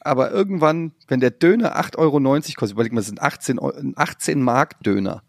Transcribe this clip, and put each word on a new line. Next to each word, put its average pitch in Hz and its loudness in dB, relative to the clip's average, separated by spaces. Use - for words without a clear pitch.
aber 131 0
irgendwann, 165 0
wenn 131 0
der 127 4
Döner 202 2
acht - -4
Euro 151 2
neunzig 139 0
kostet, 101 -4
überleg 113 -2
mal, 117 0
das 95 -6
sind 104 -8
achtzehn - -2
Eu-, - -2
ein 139 -8
achtzehn 151 -2
Mark 127 0
Döner. 98 0